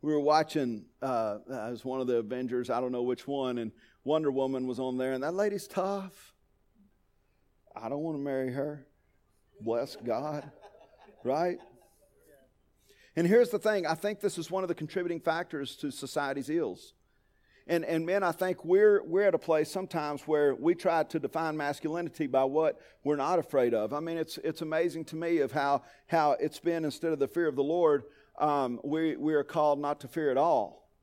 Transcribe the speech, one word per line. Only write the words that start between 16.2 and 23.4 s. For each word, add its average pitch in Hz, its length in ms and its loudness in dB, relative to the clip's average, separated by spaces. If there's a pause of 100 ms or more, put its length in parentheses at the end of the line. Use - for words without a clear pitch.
ills. 147 440 -4 (720)
And, 165 180 -2
and 160 220 -2
men, 190 160 0
I 175 100 2
think 185 320 -4
we're, 202 400 6
we're 175 200 0
at 196 100 6
a 160 60 4
place 156 320 2
sometimes 151 560 -4
where 147 260 4
we 165 220 2
try 165 280 2
to - 140 -4
define 156 400 -2
masculinity 151 680 -4
by 135 160 4
what 147 360 2 (240)
we're 147 120 2
not 156 240 2
afraid 123 340 2